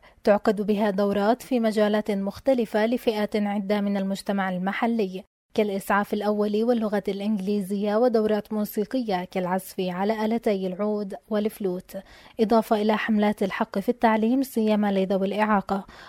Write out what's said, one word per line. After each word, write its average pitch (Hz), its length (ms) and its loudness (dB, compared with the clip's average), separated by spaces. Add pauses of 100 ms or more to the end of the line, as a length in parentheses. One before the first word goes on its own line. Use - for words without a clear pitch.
(240)
تعقد 208 380 2
بها 208 280 0
دورات 202 520 2
في 247 180 -2
مجالات 214 500 2
مختلفة 214 760 0
لفئات 220 500 0
عدة 208 440 0
من 202 160 0
المجتمع 196 540 -2
المحلي، 196 760 -2 (300)
كالإسعاف 202 600 0
الأولي 208 500 0
واللغة 214 440 0
الإنجليزية، 202 880 -2
ودورات 220 560 2
موسيقية 208 720 -4
كالعزف 185 540 -4
على 196 460 -2
آلتي 214 420 0
العود 208 480 -4 (160)
والفلوت، 208 640 -4 (440)
إضافة 220 420 4
إلى 214 140 2
حملات 208 460 2
الحق - 360 -2
في 190 100 -4
التعليم 233 540 2
سيما 214 500 0
لذوي 190 340 0
الإعاقة، 202 600 0 (220)